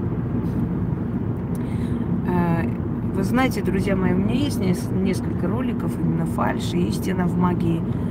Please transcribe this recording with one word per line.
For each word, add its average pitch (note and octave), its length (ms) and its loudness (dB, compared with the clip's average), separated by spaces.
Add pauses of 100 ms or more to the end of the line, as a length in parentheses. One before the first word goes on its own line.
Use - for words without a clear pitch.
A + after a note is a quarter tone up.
(2250)
Э, F3 400 2 (460)
вы - 100 0
знаете, B3 380 2
друзья F#3 340 0
мои, F#3 160 2
у F3+ 60 2
меня G#3 160 2
есть C#4+ 260 0
нес-, F#3 320 0
несколько F#3 560 0
роликов, A#3+ 500 0
именно E3 280 2
фальшь - 480 0
и F3 160 4
истина F3+ 360 0
в E3+ 120 0
магии. E3+ 440 2 (300)